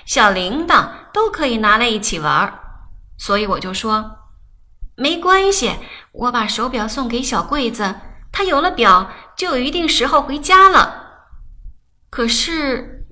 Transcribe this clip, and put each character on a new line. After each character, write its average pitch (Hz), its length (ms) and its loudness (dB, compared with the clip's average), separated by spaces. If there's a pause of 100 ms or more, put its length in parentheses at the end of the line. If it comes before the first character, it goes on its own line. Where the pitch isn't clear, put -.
小 220 260 4
铃 196 360 -4
铛 302 220 4 (240)
都 440 180 0
可 302 160 -4
以 233 120 0
拿 214 180 4
来 240 120 2
一 214 120 -2
起 170 180 -2
玩 151 140 -2
儿。 170 280 -2 (560)
所 202 200 -2
以 214 100 0
我 185 140 -2
就 185 120 -8
说 214 460 -4 (760)
：“没 302 220 -2
关 381 340 2
系， 240 240 0 (360)
我 240 200 -4
把 226 140 -2
手 220 220 -4
表 233 180 -4
送 247 220 -2
给 240 140 -4
小 226 200 -2
桂 269 280 -2
子， 202 240 -2 (380)
她 - 100 -4
有 330 180 2
了 349 100 0
表 196 400 4 (260)
就 370 140 -4
有 269 80 0
一 254 120 -2
定 339 180 -2
时 247 180 0
候 285 140 4
回 285 180 -4
家 381 300 8
了。” 302 320 2 (1080)
可 233 160 -2
是 277 840 -4